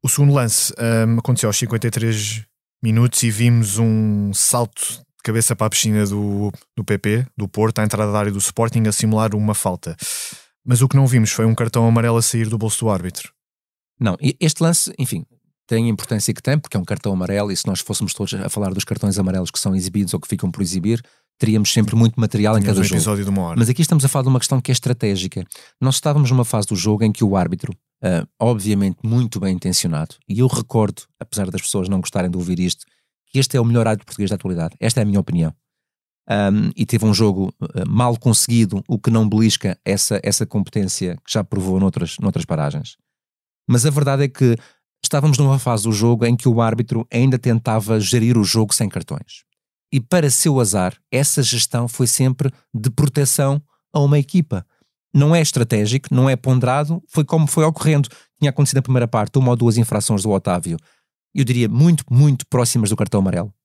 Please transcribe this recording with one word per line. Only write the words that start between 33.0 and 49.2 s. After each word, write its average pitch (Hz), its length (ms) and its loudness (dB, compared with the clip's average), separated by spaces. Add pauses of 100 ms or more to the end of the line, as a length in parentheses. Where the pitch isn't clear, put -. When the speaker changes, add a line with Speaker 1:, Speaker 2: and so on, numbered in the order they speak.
Speaker 2:
que 135 60 0
este 135 180 0
é 123 40 4
o 117 40 2
melhor 117 220 2
árbitro 107 200 -2
português 101 220 -4
da 104 60 -2
atualidade. 85 460 -6
Esta 117 180 0
é 117 60 0
a - 20 0
minha 101 140 2
opinião. 82 340 -2 (760)
Ahm, 104 460 0
e - 100 -2
teve 113 200 -2
um 107 100 4
jogo, 98 480 0
ah, 90 240 -6
mal 120 320 0
conseguido, 113 720 0
o 110 100 -2
que - 100 -2
não 110 200 4
belisca 107 560 0
essa, 98 360 -2
essa 104 240 -2
competência 95 720 -4 (100)
que - 80 -12
já 104 120 -2
provou 95 340 -2
noutras, 90 420 0
noutras 87 240 -2
paragens. 76 520 -4 (720)
Mas 123 180 2
a 156 40 2
verdade 139 340 0
é 139 40 -2
que 123 280 2 (480)
estávamos 143 340 2
numa 135 220 4
fase 110 240 -2
do 113 80 0
jogo 117 340 2
em 120 80 2
que 120 140 0
o 117 120 2
árbitro 113 480 0
ainda 127 300 2
tentava 113 600 0
gerir 117 360 2
o 107 60 4
jogo 104 320 0
sem 107 140 -2
cartões. - 560 -10 (480)